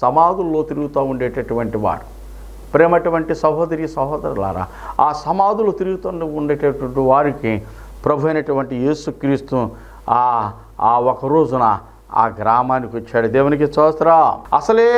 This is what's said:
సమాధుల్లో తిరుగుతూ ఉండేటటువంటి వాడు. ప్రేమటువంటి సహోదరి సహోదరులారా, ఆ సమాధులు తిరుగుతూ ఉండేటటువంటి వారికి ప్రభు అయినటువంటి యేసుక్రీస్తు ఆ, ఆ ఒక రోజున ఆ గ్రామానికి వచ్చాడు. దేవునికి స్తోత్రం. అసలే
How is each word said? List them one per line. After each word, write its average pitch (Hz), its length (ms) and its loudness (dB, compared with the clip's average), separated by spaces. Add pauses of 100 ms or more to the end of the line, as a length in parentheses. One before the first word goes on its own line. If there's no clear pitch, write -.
సమాధుల్లో 160 580 2 (100)
తిరుగుతూ 147 320 -4 (100)
ఉండేటటువంటి 120 760 -4
వాడు. 80 200 -2 (680)
ప్రేమటువంటి 165 600 2 (100)
సహోదరి 160 440 0 (100)
సహోదరులారా, 131 680 -4 (420)
ఆ 151 40 4 (160)
సమాధులు 196 540 0
తిరుగుతూ 185 300 -4 (320)
ఉండేటటువంటి 143 720 -2
వారికి 131 420 2 (520)
ప్రభు 147 240 0
అయినటువంటి 143 460 -2 (100)
యేసుక్రీస్తు 139 720 -2 (600)
ఆ, 123 60 2 (680)
ఆ - 20 4 (200)
ఒక 131 220 -4
రోజున 131 320 2 (560)
ఆ - 20 4 (160)
గ్రామానికి 120 600 0
వచ్చాడు. 117 360 0
దేవునికి 143 360 2
స్తోత్రం. 156 500 4 (380)
అసలే 226 260 4 (120)